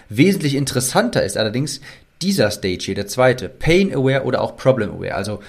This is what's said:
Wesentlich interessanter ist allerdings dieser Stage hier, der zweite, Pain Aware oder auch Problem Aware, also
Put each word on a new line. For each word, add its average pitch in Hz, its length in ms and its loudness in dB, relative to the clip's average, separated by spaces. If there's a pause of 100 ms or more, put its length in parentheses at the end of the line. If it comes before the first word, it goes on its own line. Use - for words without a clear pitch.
Wesentlich 151 460 2
interessanter 143 720 0
ist - 120 -6
allerdings 110 440 -2 (420)
dieser 165 300 2
Stage 90 320 -4
hier, 98 100 -4
der 98 140 -6
zweite, 123 400 2
Pain 185 440 2
Aware 135 300 0
oder 127 180 -2
auch 113 160 -4
Problem 113 340 2
Aware, 90 240 -6
also 101 340 -6